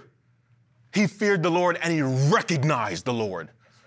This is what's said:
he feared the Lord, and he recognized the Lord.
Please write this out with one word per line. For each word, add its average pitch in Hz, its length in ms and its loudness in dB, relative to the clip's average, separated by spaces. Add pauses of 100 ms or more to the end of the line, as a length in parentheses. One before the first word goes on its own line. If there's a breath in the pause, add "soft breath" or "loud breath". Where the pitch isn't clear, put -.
(920)
he 202 140 2
feared 202 360 0
the 175 80 2
Lord, 175 320 2
and 165 80 -2
he 160 120 0
recognized 131 1040 0
the 123 80 -2
Lord. 95 340 -4 (380 soft breath)